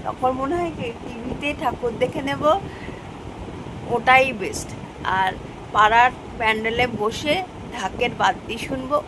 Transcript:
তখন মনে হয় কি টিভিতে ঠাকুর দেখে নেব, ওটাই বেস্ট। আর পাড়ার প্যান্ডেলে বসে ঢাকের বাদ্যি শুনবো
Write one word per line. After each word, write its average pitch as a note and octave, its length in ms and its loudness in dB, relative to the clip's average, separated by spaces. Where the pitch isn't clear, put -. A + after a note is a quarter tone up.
তখন A#3 280 0
মনে C4+ 240 -2
হয় F4 220 0
কি C4+ 60 -6
টিভিতে B3+ 760 -6
ঠাকুর A#3+ 400 0
দেখে C#4 220 0
নেব, C#4 240 -2
ওটাই B3+ 440 6
বেস্ট। F#3 340 -6
আর F#3+ 300 2
পাড়ার A3+ 400 8
প্যান্ডেলে A3+ 500 2
বসে D4 440 0
ঢাকের A3+ 380 -2
বাদ্যি G3 400 0
শুনবো C4 500 -2